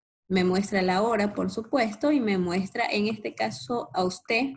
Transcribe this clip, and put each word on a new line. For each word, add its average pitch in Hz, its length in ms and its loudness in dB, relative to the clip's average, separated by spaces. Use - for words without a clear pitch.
Me 185 180 2
muestra 196 360 2
la 185 200 2
hora, 214 320 0
por 185 180 -2
supuesto, 233 600 0
y 285 100 4
me 202 160 0
muestra, 185 520 -2
en 208 180 0
este - 280 -6
caso, 226 580 -4
a 185 120 0
usted, 233 520 -2